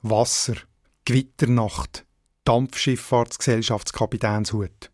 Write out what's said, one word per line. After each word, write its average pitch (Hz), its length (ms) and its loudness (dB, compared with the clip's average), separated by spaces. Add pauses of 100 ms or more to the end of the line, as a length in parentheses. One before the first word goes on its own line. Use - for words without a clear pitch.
Wasser, 110 540 0 (500)
Gewitternacht, 120 1000 0 (400)
Dampfschifffahrtsgesellschaftskapitänshut. 113 2500 0